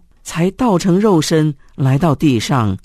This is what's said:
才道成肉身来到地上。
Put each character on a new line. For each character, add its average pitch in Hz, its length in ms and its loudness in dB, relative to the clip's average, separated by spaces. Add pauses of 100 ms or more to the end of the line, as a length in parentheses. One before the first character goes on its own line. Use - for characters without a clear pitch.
(220)
才 170 280 -4
道 202 280 0
成 180 220 0
肉 196 220 2
身 156 320 0 (220)
来 135 200 0
到 143 180 2
地 131 240 0
上。 107 460 -2